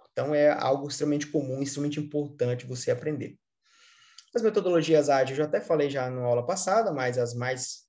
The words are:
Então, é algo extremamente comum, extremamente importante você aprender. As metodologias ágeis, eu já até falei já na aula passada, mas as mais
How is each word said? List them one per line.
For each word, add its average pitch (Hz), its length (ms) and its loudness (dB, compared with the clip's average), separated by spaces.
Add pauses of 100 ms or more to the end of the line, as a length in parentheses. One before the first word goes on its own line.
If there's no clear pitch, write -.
(120)
Então, 139 220 -2
é 147 160 6
algo 139 380 0
extremamente 147 380 -2
comum, 135 340 -2
extremamente 147 400 -4
importante 143 640 -4
você 127 260 -6
aprender. 147 460 -4 (960)
As 240 60 0
metodologias 170 720 4
ágeis, 135 200 4
eu 135 60 -4
já 151 80 0
até 170 160 0
falei 147 300 2
já 131 180 -4
na 127 140 -6
aula 120 240 0
passada, 190 460 2
mas 127 260 -2
as 120 160 -2
mais 123 540 -6